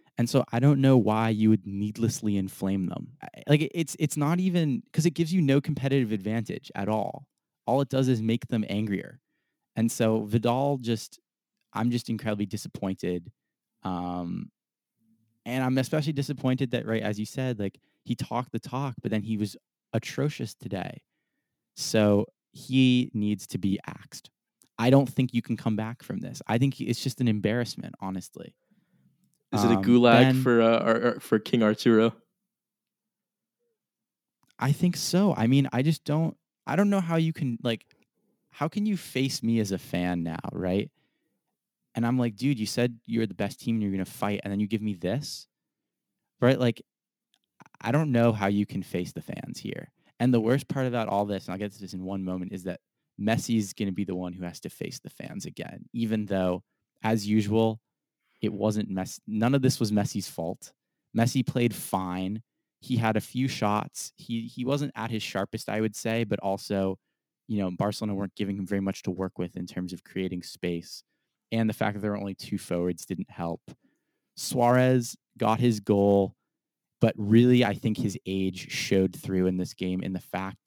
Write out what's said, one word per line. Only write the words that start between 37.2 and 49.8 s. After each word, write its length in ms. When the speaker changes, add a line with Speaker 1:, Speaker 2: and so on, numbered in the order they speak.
Speaker 1:
can, 300
like, 220
how 160
can 180
you 120
face 440
me 180
as 120
a 60
fan 460
now, 280
right? 400
And 100
I'm 140
like, 160
"Dude, 240
you 60
said 420
you're 180
the 80
best 260
team 160
and 80
you're 80
gonna 140
fight, 380
and 80
then 80
you 80
give 140
me 120
this?" 540
Right? 200
Like, 220
I 100
don't 200
know 200
how 160
you 180
can 180
face 280
the 100
fans 380
here. 320